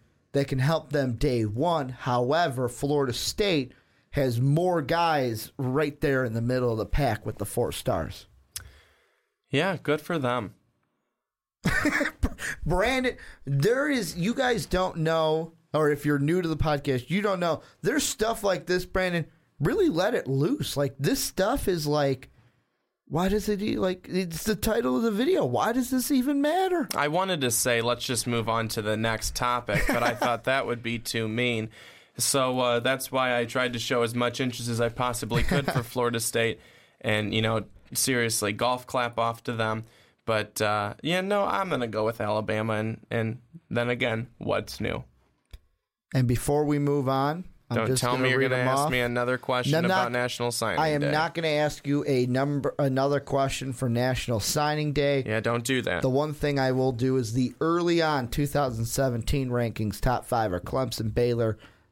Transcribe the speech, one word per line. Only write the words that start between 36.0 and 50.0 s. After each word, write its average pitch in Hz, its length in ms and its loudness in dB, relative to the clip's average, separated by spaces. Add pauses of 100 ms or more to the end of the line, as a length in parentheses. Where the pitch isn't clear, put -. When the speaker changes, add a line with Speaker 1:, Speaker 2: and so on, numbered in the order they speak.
Speaker 2:
State 113 400 0 (420)
and, 107 320 0
you 110 100 2
know, 113 220 0 (300)
seriously, 113 580 0
golf 123 340 -2
clap 120 320 -2
off 113 260 -2
to 123 80 -4
them. 110 320 -2 (400)
But, 107 360 -2
uh, 104 420 0
yeah, 175 180 0
no, 202 240 0
I'm 190 240 0
gonna 127 180 -2
go 107 180 -2
with 113 160 -2
Alabama, 107 520 -2
and, 110 360 -4
and 113 300 -2 (320)
then 120 200 0
again, 120 360 -2 (120)
what's 101 420 -4
new? 104 240 -4 (1080)
Speaker 1:
And 131 140 2
before 143 380 2
we 147 160 2
move 143 280 0
on, 143 360 0 (240)
I'm - 100 -4
Speaker 2:
Don't 113 100 0
Speaker 1:
just 127 120 0
Speaker 2:
tell 123 120 0
Speaker 1:
gonna 131 120 0
Speaker 2:
me 131 60 2
you're 131 80 2
Speaker 1:
read 131 120 2
Speaker 2:
gonna 127 120 0
Speaker 1:
them 127 60 2
Speaker 2:
ask 135 180 2
Speaker 1:
off. 147 60 -2
Speaker 2:
me 123 80 2
another 123 380 0
question 127 340 0
Speaker 1:
No, 156 60 4
I'm 170 80 2
Speaker 2:
about 127 260 2